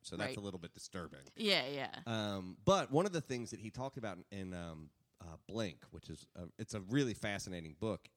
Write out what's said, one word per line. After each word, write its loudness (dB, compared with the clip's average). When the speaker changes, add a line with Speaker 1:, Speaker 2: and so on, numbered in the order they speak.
Speaker 1:
So -8
that's 2
Speaker 2:
Right. -4
Speaker 1:
a -4
little -4
bit -10
disturbing. -8
Speaker 2:
Yeah, 6
yeah. -2
Speaker 1:
Um, 0
but 8
one 6
of 0
the 0
things -2
that -6
he -8
talked -6
about -4
in, -4
um, -8
uh, -12
Blink, -2
which -12
is -10
a, -8
it's -6
a -4
really 2
fascinating -2
book, 0